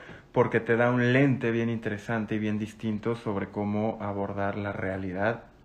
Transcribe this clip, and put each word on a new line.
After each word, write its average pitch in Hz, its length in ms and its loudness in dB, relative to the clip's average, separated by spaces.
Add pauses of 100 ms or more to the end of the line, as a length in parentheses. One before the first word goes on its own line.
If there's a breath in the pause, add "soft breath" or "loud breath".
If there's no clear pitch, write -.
(320 loud breath)
porque 127 260 4
te 117 160 0
da 120 160 4
un 123 220 4
lente 131 380 4
bien 117 180 2
interesante 110 680 -2
y - 20 0
bien 107 200 0
distinto 107 560 -4
sobre 98 340 -4
cómo 104 520 0
abordar 101 560 -2
la 101 160 -4
realidad, 95 720 -2 (200)